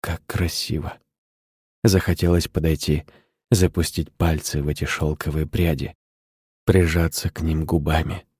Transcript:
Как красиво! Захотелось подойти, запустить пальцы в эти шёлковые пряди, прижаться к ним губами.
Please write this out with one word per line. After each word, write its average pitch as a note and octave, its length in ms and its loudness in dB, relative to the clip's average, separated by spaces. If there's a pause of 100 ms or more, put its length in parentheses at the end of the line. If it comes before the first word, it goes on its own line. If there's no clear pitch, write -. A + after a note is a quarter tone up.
Как - 260 -8
красиво! - 720 -4 (840)
Захотелось F2 640 4
подойти, D#2 560 0 (460)
запустить F2 640 0
пальцы D#2 500 -2
в D2 60 -2
эти D2 160 -4
шёлковые D2+ 640 -4
пряди, D2 480 -2 (720)
прижаться E2+ 680 2
к - 120 -12
ним D#2+ 240 -2
губами. D#2+ 600 0 (140)